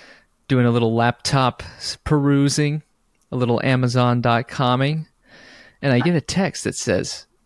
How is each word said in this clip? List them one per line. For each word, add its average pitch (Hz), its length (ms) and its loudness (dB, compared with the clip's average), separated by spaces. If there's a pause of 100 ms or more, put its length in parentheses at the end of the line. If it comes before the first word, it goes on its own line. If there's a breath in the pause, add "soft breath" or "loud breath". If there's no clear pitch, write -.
(480 loud breath)
doing 127 180 2
a 120 60 2
little 117 240 0
laptop 120 640 0 (160)
s-, - 260 -10
perusing, 143 800 2 (500)
a - 40 -6
little 120 280 0
Amazon 123 580 2
dot 117 260 0
coming, 135 580 -2 (800 loud breath)
and 139 100 2
I 123 60 4
get 170 160 2
a 147 60 0
text - 420 -4
that - 100 -4
says, - 540 -4 (180)